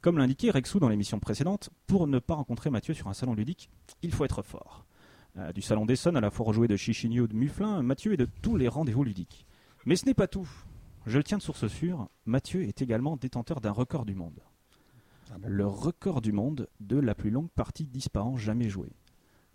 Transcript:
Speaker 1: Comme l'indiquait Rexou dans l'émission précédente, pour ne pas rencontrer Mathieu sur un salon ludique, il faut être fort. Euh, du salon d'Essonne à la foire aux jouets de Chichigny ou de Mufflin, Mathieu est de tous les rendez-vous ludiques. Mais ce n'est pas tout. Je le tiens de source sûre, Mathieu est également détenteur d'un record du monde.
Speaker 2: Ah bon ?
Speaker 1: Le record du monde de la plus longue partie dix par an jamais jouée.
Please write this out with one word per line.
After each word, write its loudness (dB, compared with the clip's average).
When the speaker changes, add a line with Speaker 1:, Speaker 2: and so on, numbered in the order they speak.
Speaker 1:
Comme 4
l'indiquait 4
Rexou 2
dans 6
l'émission 2
précédente, -2
pour 4
ne 4
pas -2
rencontrer -2
Mathieu -2
sur -6
un -4
salon -2
ludique, -4
il -4
faut 0
être -2
fort. -16
Euh, -8
du -4
salon 2
d'Essonne 2
à 4
la 2
foire 0
aux 2
jouets 6
de 4
Chichigny 0
ou 4
de -4
Mufflin, 0
Mathieu 0
est 2
de 2
tous 0
les 2
rendez-vous 0
ludiques. -8
Mais 6
ce -4
n'est 4
pas 4
tout. -6
Je 2
le 6
tiens 0
de -2
source -4
sûre, -4
Mathieu 0
est -4
également 0
détenteur -6
d'un -2
record -2
du -4
monde. -10
Speaker 2:
Ah -14
bon ? -10
Speaker 1:
Le 2
record -2
du 2
monde -2
de 0
la 2
plus -2
longue 0
partie -2
dix -6
par -2
an -2
jamais 0
jouée. -4